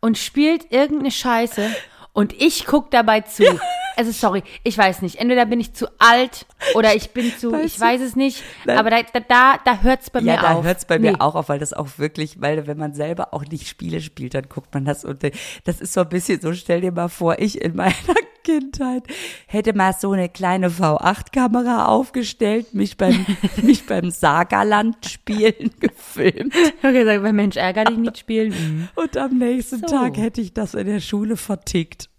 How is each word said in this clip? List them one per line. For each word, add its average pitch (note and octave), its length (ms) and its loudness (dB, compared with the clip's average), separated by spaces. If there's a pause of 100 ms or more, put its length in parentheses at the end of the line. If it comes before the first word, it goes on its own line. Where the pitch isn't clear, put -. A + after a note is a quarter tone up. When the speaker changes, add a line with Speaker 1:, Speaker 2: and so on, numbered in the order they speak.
Speaker 1:
und A3 140 2
spielt D#4 560 0
irgendeine C#4 380 2
Scheiße A3+ 580 -2 (460)
und G#3 180 2
ich - 320 2
guck - 260 0
dabei A3 300 4
zu. - 240 2
Speaker 2:
<laughs> - 160 6 (360)
Speaker 1:
Also A#3 160 -2
sorry, G3 300 0 (220)
ich G#3+ 140 -2
weiß F#3+ 240 2
nicht. F3+ 140 -6
Entweder A#3+ 280 2
bin A#3 160 -2
ich - 140 -8
zu - 120 -6 (120)
alt A#3+ 480 4 (280)
oder A3 200 4
ich - 160 -4
bin A#3+ 280 -4
zu, A#3 140 -4
Speaker 2:
Weißt D#4 140 -2
Speaker 1:
ich D#4+ 80 -6
Speaker 2:
du, - 80 -8
Speaker 1:
weiß A#3+ 180 2
es B3 160 -6
nicht. B3+ 260 -2 (220)
Speaker 2:
nein. - 140 2
Speaker 1:
Aber A3 100 2
da, A#3 140 2
da, A#3+ 180 -4
da, B3+ 420 6
da A3 200 2
hört's B3+ 260 2
bei B3 120 -4
Speaker 2:
Ja, E3+ 160 2
Speaker 1:
mir - 40 0
Speaker 2:
da D#3+ 140 4
Speaker 1:
auf. D3+ 100 0
Speaker 2:
hört's F3+ 220 -2
bei E3 120 2
mir G#3+ 140 4
Speaker 1:
Nee. - 80 -2
Speaker 2:
auch D3+ 140 2
auf, D#3+ 160 -4
weil C#3+ 80 0
das C#3+ 160 -8
auch C#3 240 -10
wirklich, D3+ 420 -6
weil D3 260 -2
wenn D3 120 -8
man D3 160 -8
selber D#3+ 400 -6
auch C#3+ 100 -8
nicht D#3 240 -12
Spiele E3 320 -8
spielt, C#3 320 -12
dann C3+ 160 -6
guckt - 240 -14
man C#3 140 -4
das D3 180 -4
und C#3 180 -10
de-, C#3+ 120 -4 (300)
das F3 180 -4
ist - 100 -10
so F#3+ 80 0
ein E3+ 80 0
bisschen F3 320 -2
so, E3+ 140 -4
stell F3 260 -2
dir F3+ 120 -2
mal F3 180 -4
vor, E3+ 300 -2
ich G3+ 200 -2
in E3+ 160 -4
meiner F3+ 160 2 (260)
<laughs> - 260 -6
Kindheit C4+ 580 -4 (440)
hätte G#3+ 280 -2
mal F#3+ 180 2
so G3 200 -2
eine F3+ 180 0
kleine F#3 400 0
V E3 260 2
acht - 340 -2
Kamera B3 560 2
aufgestellt, A3+ 880 0
mich G3+ 240 -2
beim, F#3+ 300 2 (180)
Speaker 1:
<laughs> G3+ 180 -2
Speaker 2:
mich A#3 220 4
beim F3+ 260 -2
Sagaland G3+ 1000 2
spielen G#3+ 680 0
<laughs> - 40 -12
gefilmt. - 760 -2 (240)
Speaker 1:
Okay, B3+ 260 4
sag G#3 180 4
mal, G#3+ 120 2
"Mensch, G#3 220 0
ärger F#3 280 -2
dich A3 140 2
nicht A3+ 180 -2
spielen." A3 360 -2
Mhm. E3 420 -4
Speaker 2:
Und - 240 -4
am C4 180 -2
nächsten B3 440 -2
Speaker 1:
So. E4+ 80 -6
Speaker 2:
Tag C4 280 0
hätte A3 240 -2
ich F#3+ 140 -6
das G#3+ 180 -4
in G3+ 140 -4
der G#3 140 -2
Schule G#3 360 -4
vertickt. - 720 -6 (100)